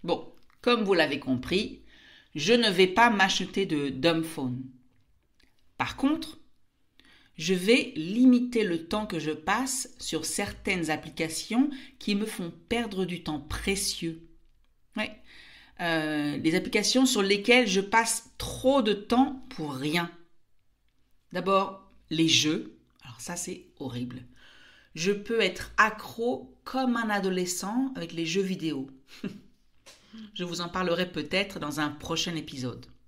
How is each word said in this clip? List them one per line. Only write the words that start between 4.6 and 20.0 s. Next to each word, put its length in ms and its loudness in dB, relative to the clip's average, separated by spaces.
Par 200 -4
contre, 420 -2
je 180 0
vais 420 4
limiter 680 4
le 220 -2
temps 200 -2
que 120 -6
je 140 -4
passe 680 -2
sur 260 -6
certaines 640 -4
applications 800 -2
qui 160 -2
me 120 -2
font 260 -8
perdre 360 -2
du 180 -6
temps 180 -6
précieux. 880 -4
Ouais. 240 -6
Euh, 560 0
les 180 2
applications 520 2
sur 160 2
lesquelles 460 6
je 120 2
passe 580 0
trop 440 2
de 100 2
temps 580 2
pour 240 -8
rien. 360 -2